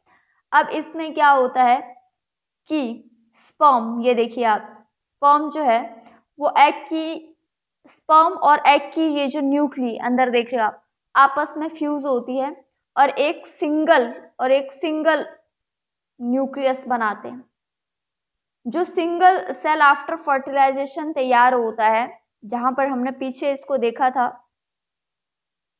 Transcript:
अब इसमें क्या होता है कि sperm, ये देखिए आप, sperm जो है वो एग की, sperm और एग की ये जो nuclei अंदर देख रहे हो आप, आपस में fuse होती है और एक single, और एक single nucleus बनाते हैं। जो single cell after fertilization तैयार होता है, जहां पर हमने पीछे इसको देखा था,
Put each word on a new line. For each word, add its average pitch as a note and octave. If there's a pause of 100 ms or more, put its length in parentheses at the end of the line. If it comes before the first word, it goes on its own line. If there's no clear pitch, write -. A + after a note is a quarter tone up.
(520)
अब D4+
इसमें D#4+
क्या D4+
होता C4
है B3 (720)
कि C4 (260)
sperm, A#3+
ये B3
देखिए A#3
आप, G#3+ (160)
sperm D4
जो D4+
है B3 (360)
वो C#4+
एग D4
की, D#4+ (500)
sperm D#4+
और D4
एग C#4+
की D#4+
ये C#4+
जो C#4+
nuclei C#4
अंदर B3
देख A#3
रहे A#3+
हो G#3+
आप, - (320)
आपस C#4+
में D4+
fuse D4
होती B3
है C4+ (320)
और C#4
एक C#4+
single, D4+ (260)
और C4
एक C4+
single D#4 (960)
nucleus C4
बनाते A#3
हैं। B3 (1200)
जो D#4
single F4
cell D#4
after C#4+
fertilization C#4
तैयार B3+
होता A3+
है, A3+ (240)
जहां A#3+
पर C4+
हमने B3+
पीछे C4
इसको C4+
देखा A#3
था, B3 (1300)